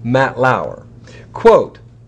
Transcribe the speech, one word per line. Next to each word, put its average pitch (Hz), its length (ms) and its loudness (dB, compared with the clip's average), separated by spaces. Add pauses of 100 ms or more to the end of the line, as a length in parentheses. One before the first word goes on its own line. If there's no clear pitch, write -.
Matt 123 380 -2
Lauer. 95 460 -4 (480)
Quote, 185 460 2 (280)